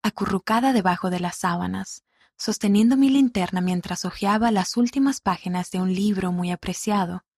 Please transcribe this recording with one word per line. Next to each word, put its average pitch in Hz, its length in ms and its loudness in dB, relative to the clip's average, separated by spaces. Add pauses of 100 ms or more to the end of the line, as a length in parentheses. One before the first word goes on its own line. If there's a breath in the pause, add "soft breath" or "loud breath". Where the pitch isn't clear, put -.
acurrucada 214 720 0
debajo 185 380 0
de 180 80 -2
las 175 200 -6
sábanas, 180 680 -4 (340)
sosteniendo 220 580 2
mi 269 140 4
linterna 240 500 2
mientras 180 440 -2
hojeaba 214 480 0
las 190 240 0
últimas 269 440 2
páginas 180 520 -4
de 185 80 -2
un 185 120 0
libro 190 380 0
muy 175 220 -4
apreciado. 185 720 -4 (140)